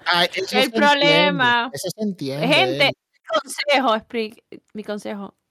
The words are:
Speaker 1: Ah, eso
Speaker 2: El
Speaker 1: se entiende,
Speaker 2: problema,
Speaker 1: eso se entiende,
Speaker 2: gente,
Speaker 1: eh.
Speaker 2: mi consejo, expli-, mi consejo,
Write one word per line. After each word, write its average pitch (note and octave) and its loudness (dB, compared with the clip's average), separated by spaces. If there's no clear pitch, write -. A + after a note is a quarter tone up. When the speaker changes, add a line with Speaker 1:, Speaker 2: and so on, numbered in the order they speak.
Speaker 1:
Ah, F3 2
eso - -4
Speaker 2:
El F#3+ -6
Speaker 1:
se B3 -2
entiende, A#3+ -2
Speaker 2:
problema, C#4+ 2
Speaker 1:
eso - -10
se G#3+ -14
entiende, D3+ -4
Speaker 2:
gente, D4 2
Speaker 1:
eh. A3+ 2
Speaker 2:
mi D#5+ -4
consejo, C4 0
expli-, A3 -6
mi G#3 -10
consejo, G#3 -10